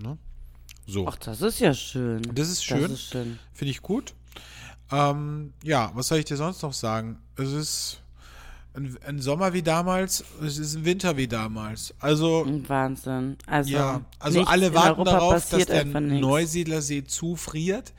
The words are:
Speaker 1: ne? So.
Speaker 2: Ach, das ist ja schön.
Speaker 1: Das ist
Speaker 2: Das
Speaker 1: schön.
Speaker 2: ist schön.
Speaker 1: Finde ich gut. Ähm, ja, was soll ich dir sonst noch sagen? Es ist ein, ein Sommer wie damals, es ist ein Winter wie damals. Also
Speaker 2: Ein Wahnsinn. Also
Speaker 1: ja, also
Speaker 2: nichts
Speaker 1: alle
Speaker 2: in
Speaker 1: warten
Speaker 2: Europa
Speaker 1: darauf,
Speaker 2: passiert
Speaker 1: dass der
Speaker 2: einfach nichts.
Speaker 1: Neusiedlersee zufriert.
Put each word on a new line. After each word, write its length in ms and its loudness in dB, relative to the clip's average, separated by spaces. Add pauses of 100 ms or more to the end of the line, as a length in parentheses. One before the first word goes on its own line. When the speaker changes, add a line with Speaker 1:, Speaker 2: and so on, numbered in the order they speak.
Speaker 1:
ne? 160 -6 (680)
So. 200 -2
Speaker 2:
Ach, 100 -6
das 240 -10
ist 200 0
ja 120 6
schön. 500 -4 (120)
Speaker 1:
Das 140 0
ist 100 -4
Speaker 2:
Das 60 -4
Speaker 1:
schön. 280 0
Speaker 2:
ist 100 -8
schön. 360 -8 (140)
Speaker 1:
Finde 180 -4
ich 120 -6
gut. 320 -6 (760)
Ähm, 600 0 (100)
ja, 320 2
was 140 -4
soll 100 2
ich 60 0
dir 120 -4
sonst 260 -4
noch 100 -4
sagen? 460 -4 (180)
Es 160 -2
ist 500 -6 (720)
ein, 320 -8
ein 140 -6
Sommer 320 0
wie 100 0
damals, 640 0 (180)
es 160 -4
ist 160 -4
ein 100 -4
Winter 320 2
wie 120 0
damals. 720 -6
Also 440 4
Speaker 2:
Ein 240 -4
Wahnsinn. 680 -2 (100)
Also 240 0
Speaker 1:
ja, 300 0 (180)
also 200 2
Speaker 2:
nichts 140 4
Speaker 1:
alle 160 6
Speaker 2:
in 60 0
Speaker 1:
warten 140 8 (120)
Speaker 2:
Europa 120 4
Speaker 1:
darauf, 220 6
Speaker 2:
passiert 280 2
Speaker 1:
dass 40 4
der 160 4
Speaker 2:
einfach 180 0
nichts. 220 2
Speaker 1:
Neusiedlersee 840 0
zufriert. 960 -4